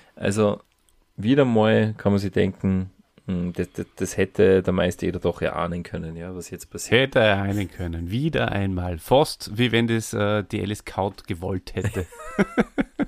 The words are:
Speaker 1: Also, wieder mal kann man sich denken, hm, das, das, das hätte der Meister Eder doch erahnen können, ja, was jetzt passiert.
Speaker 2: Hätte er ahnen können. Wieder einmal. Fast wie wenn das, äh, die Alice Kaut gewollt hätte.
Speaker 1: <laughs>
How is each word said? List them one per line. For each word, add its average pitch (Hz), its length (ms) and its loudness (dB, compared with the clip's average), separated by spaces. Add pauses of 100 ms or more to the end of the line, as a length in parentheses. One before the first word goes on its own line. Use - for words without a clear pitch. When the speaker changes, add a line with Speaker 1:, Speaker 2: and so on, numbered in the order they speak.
(160)
Speaker 1:
Also, 104 460 0 (540)
wieder 131 300 4
mal 110 520 4
kann 101 140 2
man 101 80 4
sich 98 120 -4
denken, 95 580 0 (380)
hm, 87 260 -2
das, - 200 -6
das, 95 120 -8 (120)
das - 200 -4
hätte 95 460 4
der 92 100 0
Meister 90 320 0
Eder 87 140 -2
doch - 240 -2
erahnen 85 400 -4
können, 82 320 -10
ja, 90 200 -12
was 90 140 -12
jetzt - 220 -16
passiert. - 300 2
Speaker 2:
Hätte 135 180 2
er 107 240 4
ahnen 98 260 -2
können. 85 400 -8
Wieder 131 420 -2
einmal. 90 460 -2
Fast 127 580 0
wie 117 160 2
wenn 117 140 2
das, 113 280 0
äh, 104 300 0
die 101 160 -6
Alice 101 260 -6
Kaut - 420 -6
gewollt 95 480 -6
hätte. 95 320 -4 (300)
Speaker 1:
<laughs> - 80 2 (640)